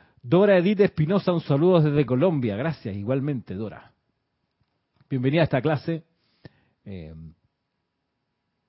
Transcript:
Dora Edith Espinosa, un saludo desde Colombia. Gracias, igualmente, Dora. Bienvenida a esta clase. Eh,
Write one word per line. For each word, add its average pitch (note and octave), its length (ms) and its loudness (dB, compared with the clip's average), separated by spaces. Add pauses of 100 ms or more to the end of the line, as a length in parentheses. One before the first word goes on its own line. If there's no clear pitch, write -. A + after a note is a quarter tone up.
(220)
Dora F#3 360 4
Edith F#3 200 2
Espinosa, F#3 540 0
un E3+ 80 0
saludo E3 400 2
desde D3 260 2
Colombia. B2+ 480 0
Gracias, B2 400 -6
igualmente, B2+ 600 -6
Dora. F#2+ 400 -12 (1160)
Bienvenida C#3 300 0
a D#3 40 4
esta C3 180 -2
clase. D#3+ 420 -4 (800)
Eh, E2 300 -14 (1500)